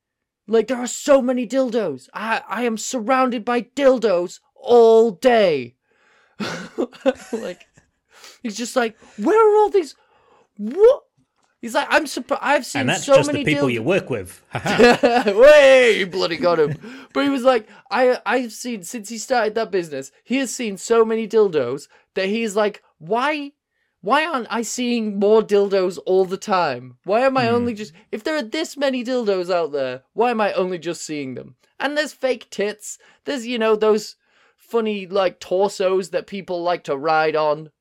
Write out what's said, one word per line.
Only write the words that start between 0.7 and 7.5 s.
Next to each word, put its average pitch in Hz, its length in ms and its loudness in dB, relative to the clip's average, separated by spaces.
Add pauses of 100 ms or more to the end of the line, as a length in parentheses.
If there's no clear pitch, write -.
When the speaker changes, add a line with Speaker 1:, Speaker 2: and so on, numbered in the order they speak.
Speaker 1:
are 247 80 -6
so 277 340 2
many 247 240 -2
dildos. 220 720 -4
I, 208 340 -4
I 208 140 -6
am 226 160 -2
surrounded 254 680 -2
by 240 180 -2
dildos 214 760 0 (160)
all 226 560 6
day." 180 640 2 (640)
<laughs> - 40 -8 (880)
Like, 214 340 -10 (760)